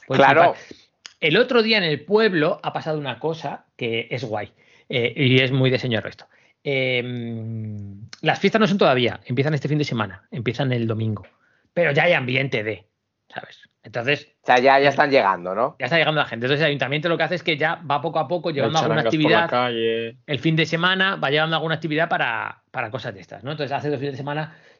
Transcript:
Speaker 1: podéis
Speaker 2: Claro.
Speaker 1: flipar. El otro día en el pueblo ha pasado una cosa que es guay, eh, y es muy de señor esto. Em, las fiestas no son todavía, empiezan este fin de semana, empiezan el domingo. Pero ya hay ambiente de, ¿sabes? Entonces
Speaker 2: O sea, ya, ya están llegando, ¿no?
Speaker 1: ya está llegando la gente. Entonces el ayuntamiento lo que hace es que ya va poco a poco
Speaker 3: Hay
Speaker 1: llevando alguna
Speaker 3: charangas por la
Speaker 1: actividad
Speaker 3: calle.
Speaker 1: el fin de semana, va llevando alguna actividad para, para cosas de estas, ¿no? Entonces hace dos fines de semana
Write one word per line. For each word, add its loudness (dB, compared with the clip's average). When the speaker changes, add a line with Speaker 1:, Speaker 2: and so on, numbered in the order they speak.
Speaker 1:
podéis 4
Speaker 2:
Claro. 6
Speaker 1:
flipar. -18
El 2
otro 4
día 2
en 2
el -2
pueblo 2
ha -6
pasado -4
una -6
cosa -6
que -4
es -6
guay, -6
eh, -2
y 4
es 2
muy 2
de 2
señor -4
esto. -16
Em, -6
las 0
fiestas 2
no 6
son 0
todavía, 2
empiezan -2
este -4
fin 0
de 0
semana, -4
empiezan -4
el 0
domingo. -4
Pero 2
ya 2
hay 4
ambiente -2
de, -6
¿sabes? -18
Entonces -4
Speaker 2:
O -10
sea, 6
ya, 6
ya 4
están 2
llegando, 2
¿no? -2
Speaker 1:
ya -4
está 0
llegando 2
la -2
gente. -6
Entonces 0
el 2
ayuntamiento -2
lo 2
que -4
hace -2
es -10
que 0
ya 0
va -4
poco -4
a -2
poco -4
Speaker 3:
Hay -6
Speaker 1:
llevando 0
alguna 2
Speaker 3:
charangas 2
por 4
la 4
Speaker 1:
actividad -4
Speaker 3:
calle. -2
Speaker 1:
el -4
fin 2
de 2
semana, 0
va -2
llevando 2
alguna -2
actividad -2
para, -4
para -6
cosas -8
de -18
estas, -18
¿no? -8
Entonces -6
hace -6
dos -2
fines -6
de -10
semana -8